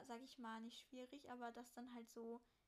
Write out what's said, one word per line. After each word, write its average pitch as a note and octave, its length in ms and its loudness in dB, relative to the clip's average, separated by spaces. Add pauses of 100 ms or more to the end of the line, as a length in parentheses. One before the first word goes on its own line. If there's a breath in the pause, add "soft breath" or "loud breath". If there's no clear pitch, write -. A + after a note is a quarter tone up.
sag A#3 140 2
ich C4 160 -6
mal, A3+ 240 4
nicht A#3 180 -2
schwierig, C4 520 -4
aber A#3+ 200 4
das A#3+ 220 -4
dann B3 220 -2
halt A#3 140 -2
so, A#3 300 0 (280 soft breath)